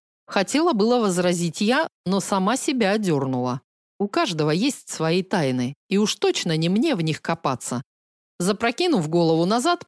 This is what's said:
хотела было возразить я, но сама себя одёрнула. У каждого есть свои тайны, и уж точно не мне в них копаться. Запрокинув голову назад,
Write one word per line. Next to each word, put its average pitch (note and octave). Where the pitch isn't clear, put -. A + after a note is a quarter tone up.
хотела D4
было A3+
возразить F3
я, B3+
но F#3
сама G3+
себя A#3+
одёрнула. C3+
У G3+
каждого E3
есть G#3+
свои E3+
тайны, C3+
и G3
уж G#3+
точно F4+
не D#3+
мне A#3
в E3+
них D#3
копаться. D3+
Запрокинув G#3+
голову E3
назад, B3+